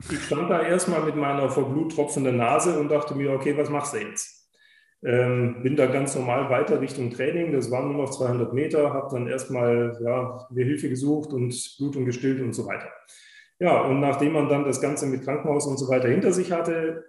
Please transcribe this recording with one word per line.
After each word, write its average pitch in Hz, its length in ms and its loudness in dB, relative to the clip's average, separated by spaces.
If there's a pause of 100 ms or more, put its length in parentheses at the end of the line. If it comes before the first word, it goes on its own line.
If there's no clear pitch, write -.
(100)
ich 147 100 -4
stand 160 280 -2
da 170 140 2
erstmal 165 420 0
mit 151 100 -2
meiner 139 360 0
verbluttropfenden 139 880 0
Nase 151 420 4
und 147 100 -2
dachte 147 240 0
mir, 139 180 -2
„Okay, 143 260 0
was 147 100 0
machst 143 240 -4
du 113 60 -4
jetzt?“ - 500 -10 (560)
Ähm, 123 580 2
bin 131 140 2
da 135 80 6
ganz 135 300 0
normal 131 340 -2
weiter 131 320 2
Richtung 131 300 -4
Training, 160 420 -2
das 120 180 0
waren 135 220 -2
nur 143 120 -2
noch 131 60 -4
zweihundert 120 440 -2
Meter, 147 400 2
hab 135 160 -4
dann 120 160 -4
erstmal, 120 760 0
ja, 123 480 -2
mir 123 140 0
Hilfe 147 240 0
gesucht 147 460 -2
und 123 200 -2 (220)
Blutung 139 300 -2
gestillt 131 340 0
und 117 140 -4
so 117 100 -4
weiter. 98 240 -8 (720)
Ja, 165 220 6
und 135 180 2
nachdem 143 320 2
man 143 160 2
dann 143 160 2
das 127 160 0
Ganze 147 260 -2
mit 131 160 -2
Krankenhaus 143 440 0
und 135 120 -2
so 131 100 -4
weiter 127 200 4
hinter 185 240 4
sich 180 180 0
hatte, 165 580 -2